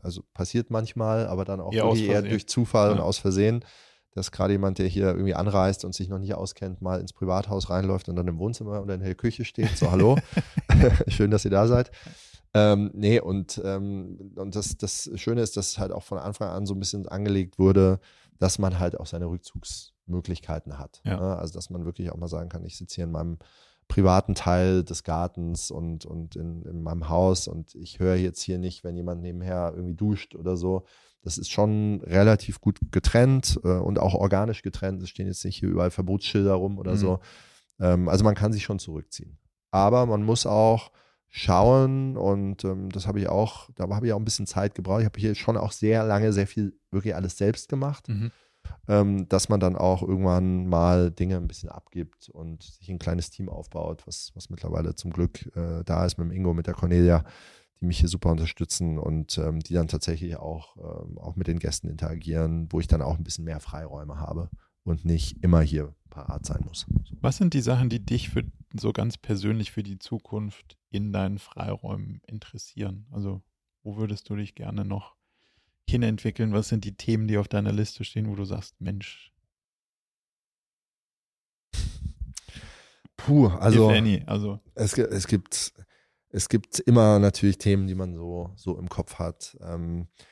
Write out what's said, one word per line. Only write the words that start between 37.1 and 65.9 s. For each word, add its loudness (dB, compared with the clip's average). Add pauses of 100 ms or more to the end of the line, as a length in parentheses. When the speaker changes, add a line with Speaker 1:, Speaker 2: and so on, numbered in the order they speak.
Speaker 1:
Ähm, 4
also 4
man 6
kann 0
sich -4
schon -6
zurückziehen. -14 (340)
Aber 6
man 0
muss 2
auch 4 (380)
schauen 4
und, 0
ähm, -4
das -6
habe -2
ich 0
auch, 0
da -4
habe -2
ich 0
auch 0
ein -2
bisschen -4
Zeit -2
gebraucht. 0
Ich 4
habe -2
hier 0
schon -2
auch -4
sehr 2
lange 2
sehr 2
viel -4 (140)
wirklich -2
alles -6
selbst 0
gemacht. -6
Speaker 2:
Mhm. -4 (580)
Speaker 1:
Ähm, 2
dass 2
man 2
dann 2
auch 2
irgendwann 2
mal 4
Dinge -2
ein -4
bisschen -10
abgibt -14
und -14
sich -20
ein -8
kleines -2
Team -10
aufbaut, -10
was, -12
was -18
mittlerweile -4
zum -8
Glück, -2 (100)
äh, -4
da 2
ist -2
mit -4
dem -8
Ingo, 0
mit -2
der -4
Cornelia, 6 (560)
die -4
mich 0
hier 4
super -2
unterstützen -2
und, -4
ähm, -4
die -8
dann 2
tatsächlich -4
auch, -12
ähm, -14
auch -10
mit -2
den -2
Gästen -6
interagieren, -4
wo -2
ich -4
dann 4
auch -2
ein -6
bisschen -10
mehr -10
Freiräume -12
habe -8 (340)
und -2
nicht 0
immer 8
hier 0 (160)